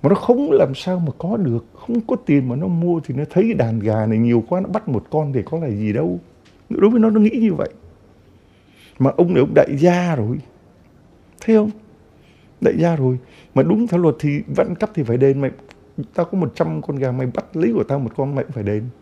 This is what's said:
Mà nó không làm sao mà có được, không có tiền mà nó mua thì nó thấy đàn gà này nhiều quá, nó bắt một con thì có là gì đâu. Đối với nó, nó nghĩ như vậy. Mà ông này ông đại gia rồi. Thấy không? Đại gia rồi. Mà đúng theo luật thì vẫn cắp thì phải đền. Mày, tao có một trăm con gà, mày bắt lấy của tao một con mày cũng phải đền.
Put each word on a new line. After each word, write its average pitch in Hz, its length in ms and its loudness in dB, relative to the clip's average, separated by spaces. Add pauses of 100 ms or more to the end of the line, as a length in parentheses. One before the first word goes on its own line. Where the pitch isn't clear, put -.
Mà 139 60 4
nó 190 60 6
không 269 380 2
làm 139 220 4
sao 185 240 -4
mà 160 200 -2
có 196 180 -4
được, 123 380 -2
không 233 260 -4
có 226 160 -2 (100)
tiền 139 220 2
mà 123 80 -4
nó 165 100 -4
mua 170 340 0
thì 139 140 -8
nó 143 160 -4
thấy 220 240 2
đàn 113 240 0
gà 107 280 0
này 107 120 0
nhiều 120 300 2
quá, 180 120 -2
nó 190 80 -6
bắt - 200 -6
một 123 220 -2
con 147 220 -2
thì 127 100 -2
có 160 160 -6
là 156 120 -4
gì 104 220 -2
đâu. 170 280 -2 (500)
Đối 208 200 2
với 233 100 2
nó, 220 100 4
nó 214 100 2
nghĩ 214 100 4
như 220 240 0
vậy. - 160 -4 (1300)
Mà 131 180 2
ông 175 180 2
này 127 60 4
ông 110 140 0
đại 139 240 4
gia 175 380 2
rồi. 120 220 -4 (1040)
Thấy 226 160 2
không? 214 140 2 (920)
Đại - 180 2
gia 165 180 2
rồi. 127 220 0 (360)
Mà 135 80 4
đúng 208 240 2
theo 180 140 0
luật 160 180 4
thì 147 280 -2
vẫn 175 280 -2
cắp 214 200 -4
thì 160 80 -2
phải 117 140 0
đền. 139 240 2
Mày, 135 100 -2 (640)
tao 175 120 -2
có 190 120 -4
một 160 160 -2
trăm 160 280 -4
con 143 140 -6
gà, 131 160 -2
mày 131 140 -4
bắt - 300 -8
lấy 156 160 0
của 131 120 0
tao 139 140 -2
một 123 180 -4
con 139 180 -4
mày 135 100 -2
cũng - 80 -14
phải 110 120 -8
đền. 104 200 -4 (160)